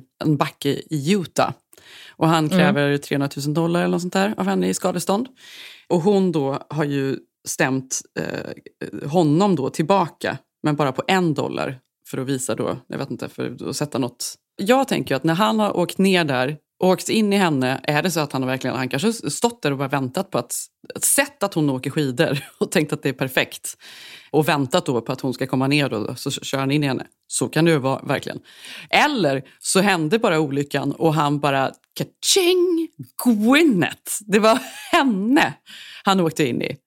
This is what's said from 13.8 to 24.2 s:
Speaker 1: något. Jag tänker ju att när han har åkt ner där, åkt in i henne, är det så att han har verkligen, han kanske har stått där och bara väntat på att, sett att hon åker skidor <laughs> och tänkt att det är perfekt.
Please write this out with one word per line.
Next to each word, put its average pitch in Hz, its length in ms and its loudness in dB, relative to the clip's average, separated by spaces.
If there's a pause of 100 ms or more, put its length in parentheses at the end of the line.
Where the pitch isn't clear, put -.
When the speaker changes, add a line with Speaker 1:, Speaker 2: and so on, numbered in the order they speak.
Speaker 1:
något. - 360 -6 (220)
Jag 254 320 2
tänker 143 260 0
ju - 20 -2
att - 80 -6
när 160 100 2
han 220 260 2
har 208 160 0
åkt 170 220 -2
ner 190 260 4
där, 139 320 -2 (280)
åkt 185 240 2
in 214 240 2
i 196 40 4
henne, 135 460 2
är 147 200 0
det 180 80 0
så 160 100 -2
att 143 120 -2
han 131 100 -2
har 127 80 -2
verkligen, 127 260 -2
han 131 120 -4
kanske 139 200 -2
har 226 220 -4
stått - 320 -2
där 147 80 0
och 135 80 -2
bara 139 100 -2
väntat 131 420 -2
på - 80 0
att, - 160 -6 (460)
sett - 420 0
att 202 120 -2
hon 151 160 2
åker 127 200 -4
skidor 143 480 0 (120)
<laughs> - 80 -20
och - 120 -2
tänkt 151 220 0
att 147 100 -6
det 147 60 0
är 131 40 -2
perfekt. - 640 -2 (540)